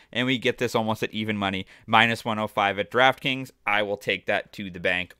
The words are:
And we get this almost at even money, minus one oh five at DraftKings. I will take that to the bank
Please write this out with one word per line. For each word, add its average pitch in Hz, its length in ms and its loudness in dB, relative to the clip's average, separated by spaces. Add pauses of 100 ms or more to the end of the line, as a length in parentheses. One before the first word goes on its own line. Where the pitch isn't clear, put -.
(120)
And 123 140 -2
we 127 140 0
get 123 180 0
this 120 160 -2
almost 110 300 -2
at - 100 -6
even 107 240 -4
money, 95 300 -4 (180)
minus 113 400 4
one 110 140 -2
oh 107 80 -2
five 98 320 0
at 101 100 -4
DraftKings. 131 640 2 (160)
I 104 160 2
will 101 140 -4
take 95 280 -4
that - 280 -2
to 98 180 -10
the 90 80 -12
bank 90 400 -2